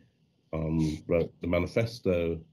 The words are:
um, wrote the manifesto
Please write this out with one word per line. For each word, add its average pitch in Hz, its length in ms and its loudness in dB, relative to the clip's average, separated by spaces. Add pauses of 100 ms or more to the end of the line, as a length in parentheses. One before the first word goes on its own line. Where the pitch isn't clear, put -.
(520)
um, 80 460 0 (100)
wrote 85 240 2 (100)
the 85 60 -6
manifesto 87 920 0 (140)